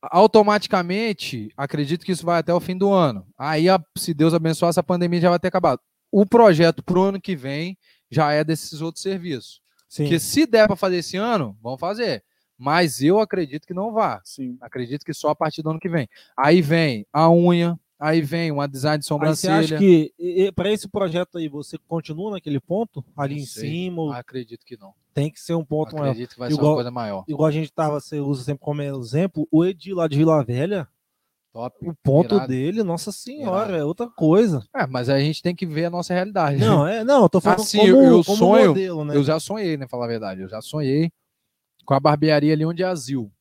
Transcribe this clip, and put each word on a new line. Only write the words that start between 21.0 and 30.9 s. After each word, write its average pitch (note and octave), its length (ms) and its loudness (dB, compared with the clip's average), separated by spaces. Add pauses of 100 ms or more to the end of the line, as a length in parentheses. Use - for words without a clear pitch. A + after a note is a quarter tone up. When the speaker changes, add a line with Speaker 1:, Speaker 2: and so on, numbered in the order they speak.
Speaker 2:
aí, D#3+ 100 -6
você C#3+ 280 -14 (100)
continua E3 460 -8
naquele D3+ 260 -6
ponto? F#3 460 -6 (120)
Ali C#3+ 200 -6
Speaker 1:
Não D3 60 -10
Speaker 2:
em C3 40 -12
Speaker 1:
sei. A2 240 -12
Speaker 2:
cima? F3 320 -6
Ou D3 100 -4
Speaker 1:
Acredito B2 540 -14
que A#2+ 100 -20
não. G2 160 -20 (220)
Speaker 2:
tem D3 160 -2
que - 100 -20
ser - 140 -8
um E3 100 -4
ponto D3+ 300 -6
maior? D3 160 -4
Speaker 1:
Acredito A#2+ 240 -8
que - 60 -20
vai B2 100 -8
ser D3+ 60 -2
Speaker 2:
Igual, D3 160 2
Speaker 1:
uma D#3 40 2
coisa B2 140 -4
maior. G#2+ 380 -8
Speaker 2:
igual D3+ 200 0
a D3+ 40 0
gente D3+ 200 -4
tava, D3+ 280 -4
você - 200 -10
usa C#3 240 -4
sempre C#3 200 -8
como D3 180 -6
exemplo, C#3+ 680 -4
o D#3+ 140 4
Edi F#3+ 300 -6
lá E3+ 140 -2
de C#3+ 100 -2
Vila D#3 260 4
Velha, C#3+ 420 -4 (680)